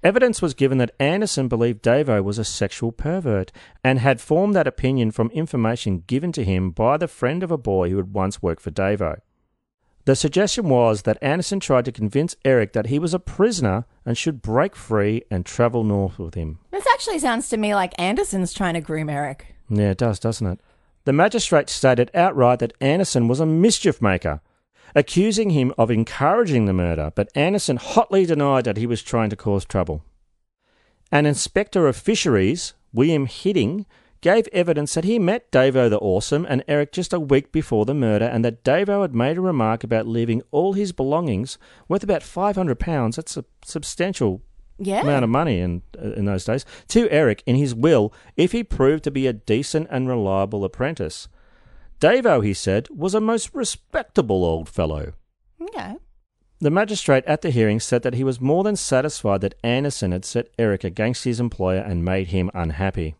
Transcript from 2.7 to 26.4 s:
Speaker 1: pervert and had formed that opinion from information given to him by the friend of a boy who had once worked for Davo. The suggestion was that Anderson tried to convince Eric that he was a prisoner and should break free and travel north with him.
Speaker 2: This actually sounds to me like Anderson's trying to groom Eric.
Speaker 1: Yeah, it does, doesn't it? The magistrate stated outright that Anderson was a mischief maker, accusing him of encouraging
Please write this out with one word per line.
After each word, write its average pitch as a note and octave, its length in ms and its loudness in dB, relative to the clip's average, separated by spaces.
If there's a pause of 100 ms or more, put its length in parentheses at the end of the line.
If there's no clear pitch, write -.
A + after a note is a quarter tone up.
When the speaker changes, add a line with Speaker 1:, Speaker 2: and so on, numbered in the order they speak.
Speaker 1:
pervert C#3+ 640 -2 (320)
and C3 140 4
had B2+ 200 2
formed G3 360 0
that D#3+ 120 2
opinion B2+ 440 0
from A2+ 200 -2
information A2+ 760 -2
given D3+ 260 -2
to C3 120 -4
him F#2 260 0
by A#2 260 2
the D#3+ 120 -2
friend D3+ 340 -4
of F3 80 -6
a D#3+ 80 -2
boy F#2+ 320 0
who F#2+ 80 -2
had G2 160 -6
once F#2+ 260 -4
worked E2+ 220 -4
for - 80 -8
Davo. G2 500 -2 (840)
The C3+ 100 4
suggestion F#3 540 0
was A#2 320 4
that G#2+ 180 0
Anderson F3 400 -2
tried B2+ 240 2
to A#2+ 80 -6
convince B2 420 -2 (120)
Eric A#2+ 260 2
that A2 140 -2
he C#3 120 -2
was E3 140 -2
a F#3 60 -2
prisoner E3 680 0 (220)
and A#2+ 100 -2
should C#3+ 240 -4
break C3 340 0
free G#2+ 560 0
and F2+ 140 -2
travel A#2 400 0
north G2 340 0
with E2 160 -10
him. D#2 240 -6 (120)
Speaker 2:
This F#4+ 240 -4
actually F#4+ 240 -4
sounds A#3+ 320 -2
to A3+ 80 -2
me G#3 160 0
like F#3 240 -2
Anderson's F#3+ 560 -2
trying F3+ 200 -2
to E3 60 -2
groom D#3 300 -6
Eric. C#3+ 440 -8 (140)
Speaker 1:
Yeah, G#2 220 2
it F#2 80 -2
does, A2+ 200 0
doesn't A2+ 280 -4
it? F#2 140 -4 (440)
The C3+ 80 2
magistrate E3+ 560 2
stated B2 460 2
outright C#3 460 4
that A#2 200 -2
Anderson C#3 480 2
was C3 120 0
a D#3+ 60 2
mischief E3+ 540 2
maker, F2 400 0 (540)
accusing G3 560 2
him C3 280 2
of A2+ 120 4
encouraging C#3 720 2